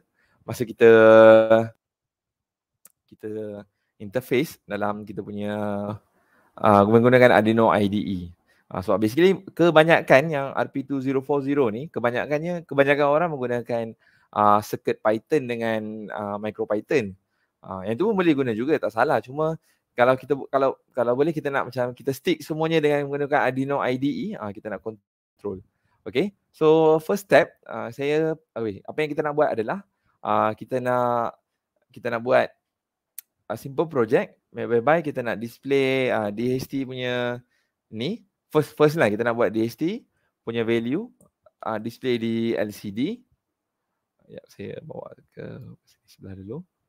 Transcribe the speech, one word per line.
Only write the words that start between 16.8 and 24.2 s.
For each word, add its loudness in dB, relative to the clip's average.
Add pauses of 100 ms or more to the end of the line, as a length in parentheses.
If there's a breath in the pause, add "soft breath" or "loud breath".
Ah, -14
yang -6
tu 0
pun -2
boleh 2
guna -2
juga, -2
tak -6
salah. 0
Cuma -6 (380)
kalau 4
kita -10
bu-, -12
kalau, -2 (160)
kalau 0
boleh 0
kita -6
nak -4
macam -4
kita -6
stick -4
semuanya -2
dengan 0
menggunakan -2
Arduino -4
I -2
D -4
E, -4